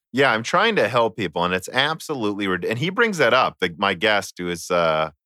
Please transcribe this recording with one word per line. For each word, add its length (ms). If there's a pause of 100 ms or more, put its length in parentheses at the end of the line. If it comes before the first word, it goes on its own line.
(140)
Yeah, 180
I'm 120
trying 320
to 120
help 300
people, 260
and 120
it's 140
absolutely 760
rid-, 180
and 120
he 140
brings 260
that 160
up, 260
the, 180
my 180
guest, 420
who 120
is, 200
uh, 400 (160)